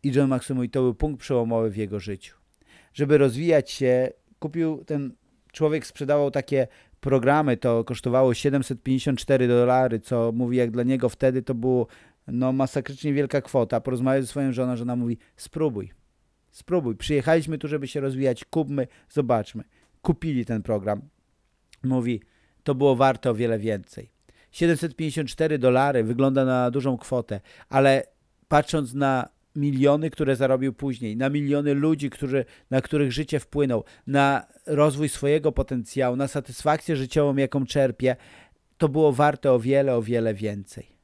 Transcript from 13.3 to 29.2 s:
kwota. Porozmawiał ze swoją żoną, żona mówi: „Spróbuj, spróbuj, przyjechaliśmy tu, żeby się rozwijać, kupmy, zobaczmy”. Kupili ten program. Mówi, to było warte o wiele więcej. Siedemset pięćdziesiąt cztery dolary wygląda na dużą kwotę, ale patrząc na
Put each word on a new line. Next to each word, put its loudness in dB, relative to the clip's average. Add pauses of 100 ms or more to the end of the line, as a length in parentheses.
kwota. 0
Porozmawiał 0
ze -6
swoją -2
żoną, -2
żona -6
mówi: -4 (180)
„Spróbuj, -6 (600)
spróbuj, -4
przyjechaliśmy 0
tu, -8
żeby -6
się -6
rozwijać, -2
kupmy, -2 (220)
zobaczmy”. -2 (380)
Kupili -2
ten -4
program. -4 (800)
Mówi, -2 (420)
to 0
było 4
warte 2
o 0
wiele 0
więcej. -6 (420)
Siedemset 0
pięćdziesiąt -4
cztery -2
dolary 4
wygląda 2
na 2
dużą -2
kwotę, -6 (280)
ale 4 (440)
patrząc 0
na 0 (260)